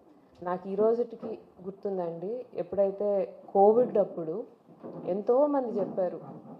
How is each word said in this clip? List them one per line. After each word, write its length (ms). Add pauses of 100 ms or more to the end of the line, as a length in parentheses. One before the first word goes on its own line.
(420)
నాకు 260
ఈ 60
రోజుటికి 640 (240)
గుర్తుందండి. 920
ఎప్పుడైతే 840 (140)
కోవిడ్ 460
అప్పుడు 480 (580)
ఎంతోమంది 760
చెప్పారు, 400 (400)